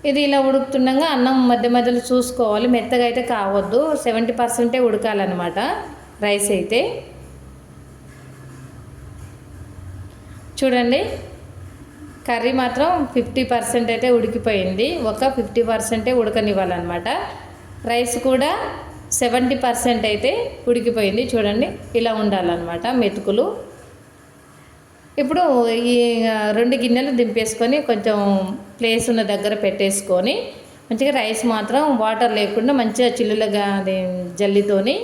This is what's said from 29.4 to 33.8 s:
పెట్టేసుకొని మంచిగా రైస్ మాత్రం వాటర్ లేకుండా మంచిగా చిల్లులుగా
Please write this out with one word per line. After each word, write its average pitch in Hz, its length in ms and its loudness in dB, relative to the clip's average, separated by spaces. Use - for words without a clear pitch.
పెట్టేసుకొని 196 720 2
మంచిగా 262 320 2
రైస్ 220 240 0
మాత్రం 220 300 2
వాటర్ 220 360 2
లేకుండా 214 400 2
మంచిగా 240 380 2
చిల్లులుగా 208 480 0